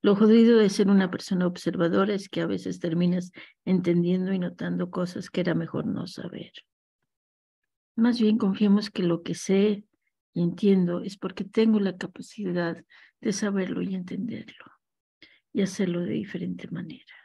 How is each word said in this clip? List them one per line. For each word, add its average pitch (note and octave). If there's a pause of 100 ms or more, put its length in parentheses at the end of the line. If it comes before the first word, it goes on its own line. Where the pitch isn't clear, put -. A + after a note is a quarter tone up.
"Lo G3+
jodido A3+
de G#3+
ser G3+
una F#3+
persona F3+
observadora F3+
es G3+
que -
a -
veces F#3
terminas F3 (320)
entendiendo F3+
y F#3+
notando F3+
cosas F3+
que F3+
era F3
mejor E3
no -
saber. - (1400)
Más A#3
bien G#3+
confiemos G#3
que G3+
lo E3+
que E3+
sé G3+ (500)
y F3
entiendo F3+
es G3
porque F#3
tengo A3
la F#3
capacidad F3 (380)
de G#3+
saberlo G3
y F#3+
entenderlo - (880)
y G3+
hacerlo F3+
de F#3
diferente F3+
manera". E3 (100)